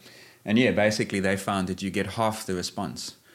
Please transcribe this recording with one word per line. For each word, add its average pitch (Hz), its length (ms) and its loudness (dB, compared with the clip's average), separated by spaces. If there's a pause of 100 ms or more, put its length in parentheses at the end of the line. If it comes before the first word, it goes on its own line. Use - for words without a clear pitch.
(460)
And 107 140 2
yeah, 120 120 6
basically 104 480 2
they 95 160 2
found 95 320 -2
that 90 140 -6
you 98 80 -4
get 98 220 -2
half 110 340 -2
the 95 80 -4
response - 640 -6 (200)